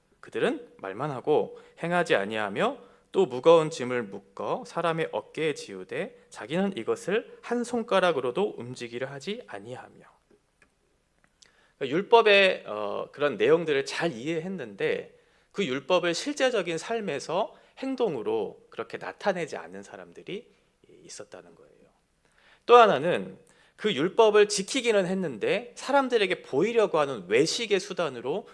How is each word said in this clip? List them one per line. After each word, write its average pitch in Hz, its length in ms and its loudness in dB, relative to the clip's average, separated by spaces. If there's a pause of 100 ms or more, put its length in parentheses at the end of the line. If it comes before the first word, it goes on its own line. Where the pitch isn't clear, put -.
(180)
그들은 214 500 -4 (100)
말만 113 340 -6
하고 123 480 0 (200)
행하지 170 360 0
아니하며 110 600 -2 (340)
또 185 140 4
무거운 156 440 6
짐을 123 320 -4
묶어 104 640 -8
사람의 165 460 -4
어깨에 156 420 -4
지우되 113 760 -12
자기는 165 480 -4
이것을 170 640 -4
한 240 220 -4
손가락으로도 185 960 0
움직이려 120 500 -10
하지 139 400 -10
아니하며." - 580 -16 (1700)
그러니까 143 180 -4
율법의, 202 680 6
어, 104 460 -6
그런 139 240 -2
내용들을 139 500 2
잘 165 260 -4
이해했는데 147 1000 -6 (380)
그 202 120 -2
율법을 165 500 0
실제적인 233 640 -2
삶에서 190 800 -4 (220)
행동으로 117 920 -2
그렇게 - 280 -10
나타내지 160 580 -4
않는 90 280 -14
사람들이 98 680 -16 (520)
있었다는 87 500 -18
거예요. 76 180 -20 (920)
또 233 80 8
하나는 160 640 6 (380)
그 208 180 -2
율법을 208 540 6
지키기는 208 580 0
했는데 170 680 -2
사람들에게 240 680 0
보이려고 208 560 2
하는 131 300 -2
외식의 160 500 2
수단으로 156 760 -6